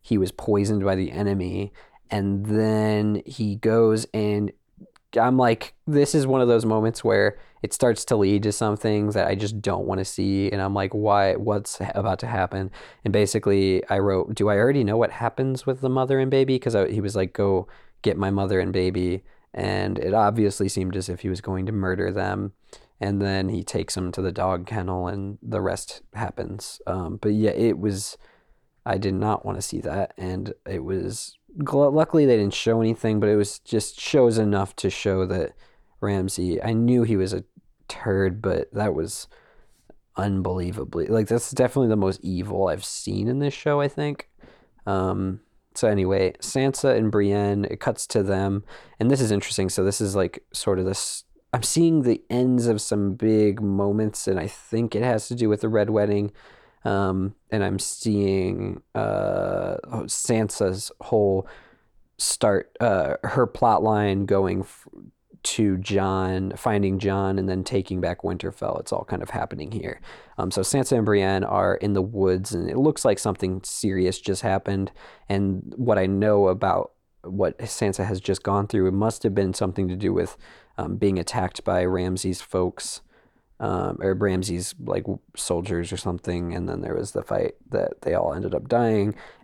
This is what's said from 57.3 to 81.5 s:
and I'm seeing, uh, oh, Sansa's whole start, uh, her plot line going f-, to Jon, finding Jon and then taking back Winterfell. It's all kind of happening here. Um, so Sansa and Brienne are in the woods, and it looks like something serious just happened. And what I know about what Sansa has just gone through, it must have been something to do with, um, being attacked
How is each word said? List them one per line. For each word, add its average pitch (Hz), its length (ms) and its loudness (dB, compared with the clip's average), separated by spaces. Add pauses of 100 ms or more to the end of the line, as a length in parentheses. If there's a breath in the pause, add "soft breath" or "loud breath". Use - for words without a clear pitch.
and 107 120 0
I'm 98 140 0
seeing, 95 1040 -2 (140)
uh, 50 880 -2
oh, 120 220 -8
Sansa's 104 840 -2 (100)
whole 98 460 2 (720 loud breath)
start, - 640 0
uh, 95 440 2
her 127 240 0
plot 107 360 2
line 104 420 2
going 95 360 2
f-, - 260 -16 (560)
to 101 340 2
Jon, 95 800 0
finding 98 440 2
Jon 98 400 0
and 95 100 0
then 92 140 -2
taking 92 360 -4
back 87 220 -4
Winterfell. 90 580 -4
It's - 140 -8
all - 120 -2
kind - 180 -6
of - 80 -10
happening - 400 -6
here. - 280 -8 (380 loud breath)
Um, 92 140 -2
so 95 100 0
Sansa 131 340 0
and 110 100 4
Brienne 98 380 4
are 95 320 2
in 104 180 0
the 98 80 2
woods, 95 520 0
and 87 160 -2
it 104 80 -4
looks 143 260 2
like 104 160 2
something 92 440 -2
serious 95 560 0
just 98 240 -4
happened. 98 480 -2 (360 loud breath)
And 98 480 -2
what 117 220 2
I 95 80 4
know 101 420 4
about 92 440 0 (320)
what 95 340 -2
Sansa 101 480 -2
has 95 160 -2
just - 220 -2
gone 101 240 0
through, 95 200 2
it 92 60 2
must 107 300 0
have 104 100 0
been 98 200 0
something 95 340 -2
to 90 80 -4
do 95 180 -2
with, 87 240 -2 (400 loud breath)
um, 98 200 -4
being 98 200 2
attacked 90 460 -4